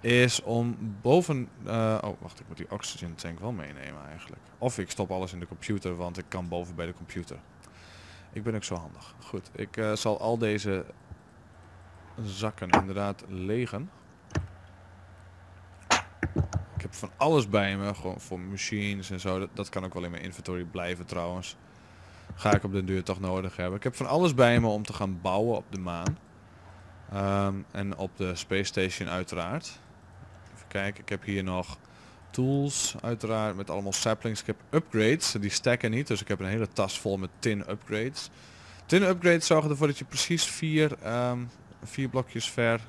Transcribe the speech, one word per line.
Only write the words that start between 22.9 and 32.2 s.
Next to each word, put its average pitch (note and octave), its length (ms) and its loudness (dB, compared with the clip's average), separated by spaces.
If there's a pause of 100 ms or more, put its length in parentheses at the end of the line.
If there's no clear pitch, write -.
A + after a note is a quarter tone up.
toch F#2 180 -2
nodig F#2 360 -2
hebben. F#2 200 -2
Ik G2+ 60 -6
heb B2+ 120 -2
van C3 120 -4
alles E3 280 4
bij A#2+ 260 8
me A#2 60 4
om G#2+ 160 0
te G2+ 100 -8
gaan F#2+ 280 -2
bouwen G2+ 360 2
op - 140 -4
de G2 100 -6
maan. F2+ 380 -2 (960)
Ehm, G2 420 2 (160)
en G2 260 -4
op F#2+ 200 -6
de F#2 180 -2
Space F#2+ 300 0
Station F#2 440 -2
uiteraard. F2+ 680 -4 (760)
Even - 140 -20
kijken, G2 340 -4
ik - 60 -12
heb G2 160 -4
hier G2 200 0
nog F#2 340 -4 (520)